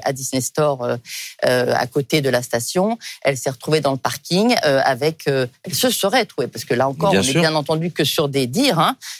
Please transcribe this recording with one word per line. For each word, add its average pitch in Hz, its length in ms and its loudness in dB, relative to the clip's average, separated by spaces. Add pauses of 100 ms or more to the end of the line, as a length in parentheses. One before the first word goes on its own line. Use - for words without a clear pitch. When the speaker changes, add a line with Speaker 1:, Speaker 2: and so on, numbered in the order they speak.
Speaker 1:
à 139 80 0
Disney 131 280 -4
Store, 139 440 -2
euh, 120 120 -2 (480)
euh, 123 320 2
à 123 120 0
côté 151 320 0
de 135 100 0
la 123 120 0
station, 185 540 -2 (260)
elle 139 140 0
s'est 135 140 -4
retrouvée 156 300 -2
dans 143 100 0
le 135 80 -2
parking, 214 560 0 (100)
euh, 135 200 4
avec... 139 420 0
Euh, 135 200 2 (180)
elle 180 100 -6
se 254 160 2
serait 208 360 0
trouvée, - 200 -4
parce - 180 -12
que - 100 -2
là 127 140 2
encore, 160 220 0
Speaker 2:
Bien 190 100 4
Speaker 1:
on - 40 2
n'est - 80 0
Speaker 2:
sûr. 156 80 2
Speaker 1:
bien 156 160 2
entendu 160 340 0
que 156 140 0
sur 147 240 0
des 139 180 0
dires, 185 320 2
hein, 202 180 2 (240)